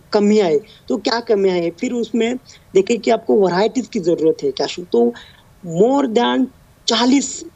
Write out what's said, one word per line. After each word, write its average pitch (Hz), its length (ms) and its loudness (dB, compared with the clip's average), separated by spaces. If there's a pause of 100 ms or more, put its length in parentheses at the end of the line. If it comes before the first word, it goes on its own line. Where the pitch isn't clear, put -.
(120)
कमी 208 260 4
आए, 160 220 2 (280)
तो 254 80 -4
क्या 233 240 -4
कमी 202 300 0
आए, 170 200 -2
फिर 247 220 -6
उसमें 233 440 -4 (380)
देखे 196 220 2
कि 233 140 -2
आपको 226 360 2
वैरायटीज 208 420 -2
की 214 120 -6
ज़रूरत 160 420 0
है 139 100 -2
cashew। 151 400 -8
तो 240 220 2 (540)
more 233 460 2
than 247 320 0 (420)
चालीस, 247 560 0 (120)